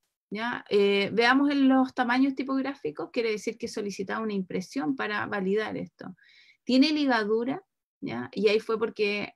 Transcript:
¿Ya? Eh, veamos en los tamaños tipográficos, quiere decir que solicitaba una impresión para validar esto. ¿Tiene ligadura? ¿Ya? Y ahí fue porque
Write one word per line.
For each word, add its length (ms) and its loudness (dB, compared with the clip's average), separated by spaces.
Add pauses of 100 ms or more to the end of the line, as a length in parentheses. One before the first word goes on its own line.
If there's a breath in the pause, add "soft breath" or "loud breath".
(300)
¿Ya? 400 -6
Eh, 440 4
veamos 380 4
en 180 4
los 240 4
tamaños 420 2
tipográficos, 800 -6
quiere 180 0
decir 260 -6
que 120 -8
solicitaba 500 -6
una 140 -4
impresión 640 -4
para 280 -4
validar 520 -2
esto. 400 -12 (480 soft breath)
¿Tiene 260 6
ligadura? 720 0 (380)
¿Ya? 320 -8
Y 160 2
ahí 100 2
fue 180 -4
porque 580 -4